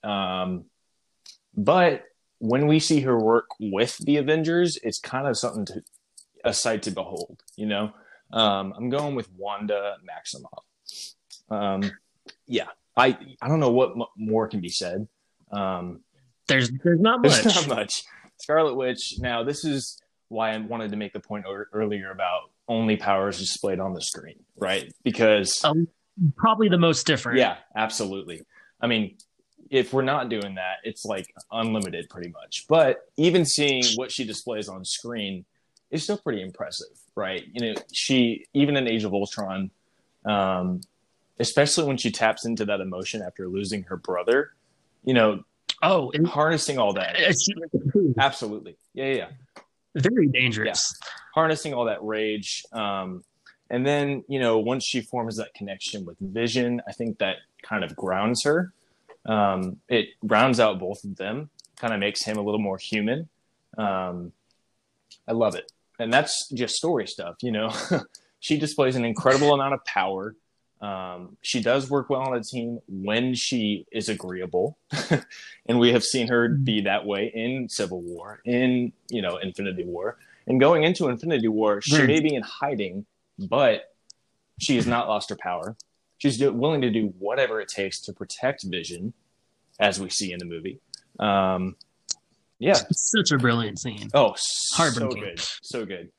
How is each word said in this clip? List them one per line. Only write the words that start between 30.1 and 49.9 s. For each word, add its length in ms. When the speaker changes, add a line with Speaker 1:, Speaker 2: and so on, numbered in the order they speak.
Speaker 1:
doing 240
that, 300
it's, 200
like, 220
unlimited 580
pretty 220
much. 380
But 320
even 280
seeing 400
what 160
she 120
displays 440
on 160
screen 600
is 140
still 120
pretty 240
impressive, 460
right? 380
You 220
know, 60
she, 600
even 220
in 120
Age 160
of 80
Ultron, 580
um, 560
especially 440
when 120
she 140
taps 360
into 200
that 140
emotion 420
after 260
losing 360
her 120
brother, 560
you 100
know, 280
Speaker 2:
Oh, 300
and 100
Speaker 1:
harnessing 540
all 140
that. 240
Speaker 2:
Uh, 160
she 220
Speaker 1:
Absolutely. 600
Yeah, 120
yeah, 80
yeah. 140